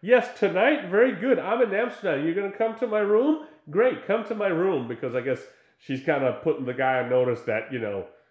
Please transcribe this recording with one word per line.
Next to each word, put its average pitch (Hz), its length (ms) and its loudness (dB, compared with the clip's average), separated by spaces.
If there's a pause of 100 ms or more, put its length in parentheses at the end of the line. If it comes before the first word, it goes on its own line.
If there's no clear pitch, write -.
Yes, 226 360 2
tonight? 196 520 2
Very 220 240 4
good. 226 240 2
I'm 208 240 0
in 214 120 0
Amsterdam. 196 500 -2
You're 165 100 0
gonna 196 180 -4
come 226 260 -2
to 254 80 -2
my 214 140 0
room? 240 460 2 (240)
Great, 208 360 0
come 214 180 -2
to 233 100 -6
my 208 140 -2
room. 165 400 0
Because 123 260 -8
I 127 60 0
guess 123 200 -4 (380)
she's 135 240 -8
kinda 135 400 0
putting 147 240 -2
the 127 80 -6
guy 131 260 0
on 120 100 -4
notice 123 320 2
that, 113 300 -4
you 131 60 -6
know 104 280 -6 (240)